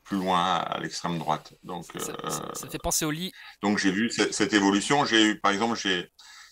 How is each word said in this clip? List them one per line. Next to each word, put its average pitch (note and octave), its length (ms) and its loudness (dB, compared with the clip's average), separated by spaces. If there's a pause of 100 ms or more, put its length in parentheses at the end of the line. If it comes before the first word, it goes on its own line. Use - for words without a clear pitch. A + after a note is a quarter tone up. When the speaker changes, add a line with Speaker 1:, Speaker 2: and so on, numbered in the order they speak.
Speaker 1:
plus G2 120 -4
loin F#2 240 2
à F2+ 400 0
l'extrême E2+ 380 -4
droite. D2+ 360 -4 (100)
Donc, E2+ 200 -10 (140)
Speaker 2:
Ça, - 140 -6 (120)
Speaker 1:
euh, D#3 60 -6
Speaker 2:
ça, - 240 -6
ça - 160 -12
fait D#3 80 -8
penser - 260 -2
au D#3 60 0
lit. E3+ 220 -6 (280)
Speaker 1:
donc G2+ 180 2
j'ai G2 120 2
vu G#2+ 200 0
ce, - 220 0
cette G2+ 200 0
évolution. G2+ 520 4
J'ai A2 200 6
eu, G#2 160 2
par G2+ 100 2
exemple, A2+ 260 0
j'ai, F#2 320 -2 (440)